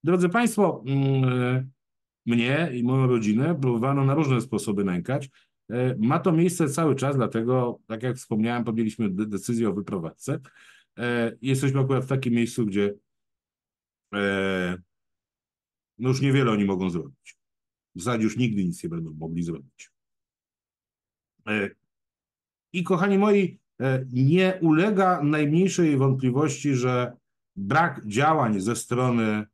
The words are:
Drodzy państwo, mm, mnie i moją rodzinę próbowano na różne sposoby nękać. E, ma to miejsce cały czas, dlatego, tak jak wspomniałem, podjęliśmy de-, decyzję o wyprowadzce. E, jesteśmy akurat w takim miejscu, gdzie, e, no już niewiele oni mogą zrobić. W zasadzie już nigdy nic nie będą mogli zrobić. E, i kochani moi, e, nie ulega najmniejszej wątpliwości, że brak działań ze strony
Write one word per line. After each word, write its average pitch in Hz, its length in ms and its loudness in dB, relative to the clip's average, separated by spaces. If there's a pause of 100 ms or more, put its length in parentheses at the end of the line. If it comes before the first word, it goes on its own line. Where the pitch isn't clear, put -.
Drodzy 175 260 2
państwo, 220 580 0
mm, 131 840 0 (540)
mnie 127 480 0
i 120 100 -4
moją 131 240 2
rodzinę 123 540 2
próbowano 135 440 0
na 135 80 2
różne 135 280 2
sposoby 101 420 -2
nękać. 92 460 -4 (400)
E, 127 300 -2
ma 120 200 2
to 190 120 0
miejsce 170 380 2
cały 156 260 0
czas, 139 200 -2
dlatego, 120 720 0
tak 113 160 -8
jak 127 140 -4
wspomniałem, 117 460 -2
podjęliśmy 113 460 -2
de-, 95 160 -2
decyzję 107 440 -2
o 92 40 -2
wyprowadzce. 98 680 -6 (580)
E, 117 440 -2
jesteśmy 135 380 0
akurat 131 260 0
w - 40 -18
takim 131 240 0
miejscu, 117 320 0
gdzie, 101 300 0 (1160)
e, 95 640 0 (1200)
no 123 120 0
już 131 120 2
niewiele 135 300 4
oni 104 140 2
mogą 95 240 0
zrobić. 76 480 -8 (580)
W 92 60 -12
zasadzie 113 220 -2
już 110 140 0
nigdy 107 280 0
nic 85 180 -6
nie 85 60 -8
będą 82 240 -8
mogli 82 300 -8
zrobić. 76 480 -12 (1600)
E, 104 220 -2 (1040)
i 175 100 -2
kochani 190 340 2
moi, 202 420 2 (220)
e, 131 300 0
nie 180 500 4
ulega 180 640 2
najmniejszej 151 720 2
wątpliwości, 135 800 0
że 123 420 -2 (380)
brak 127 520 0
działań 117 540 2
ze 113 140 -2
strony 117 800 0